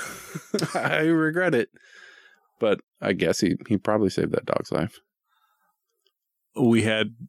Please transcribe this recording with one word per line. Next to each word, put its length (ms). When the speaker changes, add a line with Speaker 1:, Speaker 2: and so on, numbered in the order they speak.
Speaker 1:
<laughs> 400
I 320
regret 480
it." 160
But 200
I 140
guess 260
he, 160
he 120
probably 320
saved 220
that 140
dog's 240
life. 300
Speaker 2:
We 280
had, 320